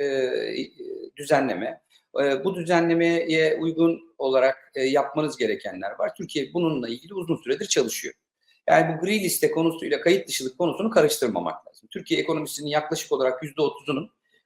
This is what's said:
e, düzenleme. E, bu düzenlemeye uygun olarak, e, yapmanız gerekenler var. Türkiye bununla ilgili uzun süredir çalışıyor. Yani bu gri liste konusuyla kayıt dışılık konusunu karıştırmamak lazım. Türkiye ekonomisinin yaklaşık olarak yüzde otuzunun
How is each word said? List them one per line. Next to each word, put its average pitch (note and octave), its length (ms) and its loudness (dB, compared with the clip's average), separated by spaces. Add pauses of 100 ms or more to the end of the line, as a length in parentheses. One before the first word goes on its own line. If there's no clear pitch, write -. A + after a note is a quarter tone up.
e, C3+ 300 0 (840)
düzenleme. C3+ 640 0 (420)
E, C#3 220 0
bu F#3+ 100 0
düzenlemeye E3 1000 2
uygun E3 640 0
olarak, C3 560 2
e, C3+ 80 -2
yapmanız C#3 540 0
gerekenler G2+ 640 -4
var. - 160 -2
Türkiye D3+ 400 -6
bununla D#3 340 0
ilgili D3 260 -10
uzun E3 220 -2
süredir C#3 300 -4
çalışıyor. - 480 -2 (540)
Yani D#3+ 280 4
bu E3 80 -4
gri G#3 160 0
liste E3 300 2
konusuyla D#3+ 500 0
kayıt F#3+ 280 4
dışılık - 300 -6
konusunu G3 320 0
karıştırmamak A2 800 2
lazım. - 240 -20
Türkiye - 280 -2
ekonomisinin D3+ 480 -4
yaklaşık D3+ 440 -2
olarak C3 300 0
yüzde D#3 200 -4
otuzunun C#3+ 480 -2 (360)